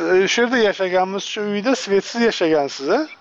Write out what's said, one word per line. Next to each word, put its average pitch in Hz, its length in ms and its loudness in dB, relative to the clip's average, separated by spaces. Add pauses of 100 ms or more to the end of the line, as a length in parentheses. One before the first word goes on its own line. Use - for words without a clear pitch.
e, 185 260 4
shu 233 140 0
yerda 247 160 0
yashaganmisiz, 190 720 0
shu 214 120 -8
uyda 208 340 -2
svetsiz 196 460 -2
yashagansiz, 151 680 0
a? 226 100 2 (220)